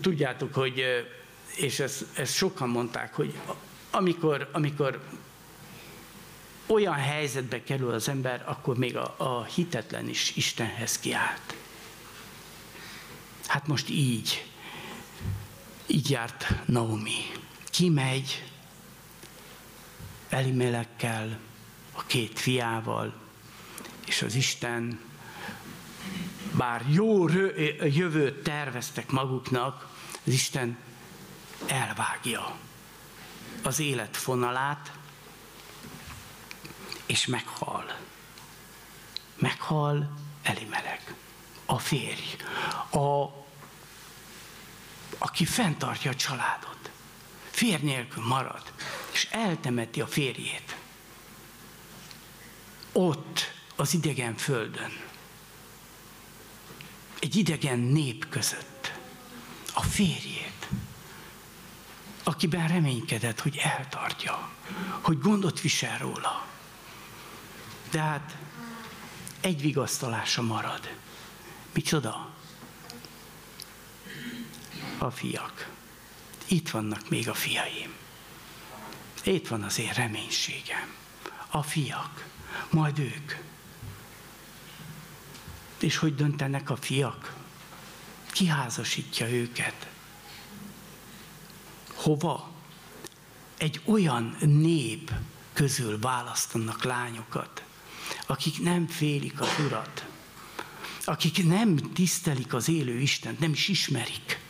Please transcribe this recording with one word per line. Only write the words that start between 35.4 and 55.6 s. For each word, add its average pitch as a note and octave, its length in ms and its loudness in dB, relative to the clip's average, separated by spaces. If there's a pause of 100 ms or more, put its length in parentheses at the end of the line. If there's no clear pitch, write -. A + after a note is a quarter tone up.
és - 200 4
meghal. - 720 -2 (1400)
Meghal D3 760 4 (280)
Elimelek, - 720 -4 (520)
a B2 140 2
férj, - 560 0 (560)
a, C#3+ 340 4 (1900)
aki - 280 2
fenntartja C#3+ 680 4
a C3 40 0
családot. - 720 -2 (600)
Férj F3 340 4
nélkül B2+ 400 0
marad, B2+ 500 0 (380)
és - 200 2
eltemeti D3+ 720 2
a A2 60 0
férjét. - 680 0 (2250)
Ott, - 600 2 (220)
az - 180 2
idegen B2+ 420 2
földön. - 560 0 (2250)